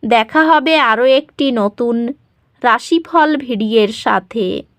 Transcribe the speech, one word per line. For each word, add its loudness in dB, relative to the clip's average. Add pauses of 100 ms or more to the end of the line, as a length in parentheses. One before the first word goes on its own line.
দেখা 0
হবে 2
আরও 2 (140)
একটি -4
নতুন -2 (640)
রাশিফল 0
ভিডিওর -2
সাথে। -4 (320)